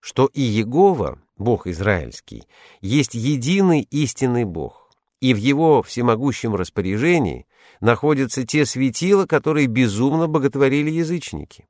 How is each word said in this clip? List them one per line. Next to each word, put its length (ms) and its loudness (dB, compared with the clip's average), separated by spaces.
что 260 0
и 140 -4
Иегова, 800 0
Бог 320 -2
израильский, 760 -4
есть 340 0
единый 680 0
истинный 640 -2
Бог, 460 -10
и 140 4
в 20 0
его 460 4
всемогущем 760 -2
распоряжении 880 -2
находятся 640 0
те 220 0
светила, 600 0
которые 420 0
безумно 580 2
боготворили 640 0
язычники. 800 -6